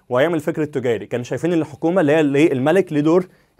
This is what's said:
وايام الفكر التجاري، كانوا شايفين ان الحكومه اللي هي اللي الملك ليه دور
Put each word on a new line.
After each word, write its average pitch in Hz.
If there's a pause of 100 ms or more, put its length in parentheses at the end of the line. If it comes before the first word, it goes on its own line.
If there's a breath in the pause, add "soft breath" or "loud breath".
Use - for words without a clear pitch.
وايام 139
الفكر 156
التجاري، 123
كانوا 123
شايفين 151
ان 165
الحكومه 170
اللي 143
هي 160
اللي 147
الملك 156
ليه 147
دور 170 (320 soft breath)